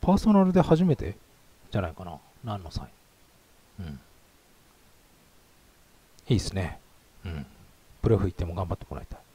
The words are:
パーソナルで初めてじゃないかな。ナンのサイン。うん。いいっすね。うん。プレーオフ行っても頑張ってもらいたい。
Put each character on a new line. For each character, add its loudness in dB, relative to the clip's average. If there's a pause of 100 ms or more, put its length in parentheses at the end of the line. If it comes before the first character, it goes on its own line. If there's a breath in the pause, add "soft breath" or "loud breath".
パ 2
ー 4
ソ 4
ナ 8
ル 2
で 6
初 4
め 4
て -8 (560)
じ -2
ゃ 0
な -4
い -12
か -14
な。 -14 (240)
ナ -8
ン -14
の -14
サ -10 (920)
イ -10
ン。 -10
う -12
ん。 -14 (2250)
い 4
い 4
っ 2
す -6
ね。 -4 (460)
う -10
ん。 -10 (580)
プ 2
レ 6
ー 4
オ 2
フ 0
行 0
っ -
て -6
も -8
頑 -4
張 -4
っ -12
て -16
も -10
ら -12
い -18
た -14
い。 -20 (140)